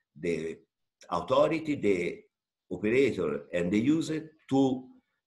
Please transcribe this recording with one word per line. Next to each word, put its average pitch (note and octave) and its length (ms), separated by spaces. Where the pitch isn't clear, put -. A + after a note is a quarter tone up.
the D#2+ 380
authority, C#3+ 680
the F2+ 460
operator, F2+ 760
and F2 180
the G#2 80
user D3+ 520
to, C3+ 360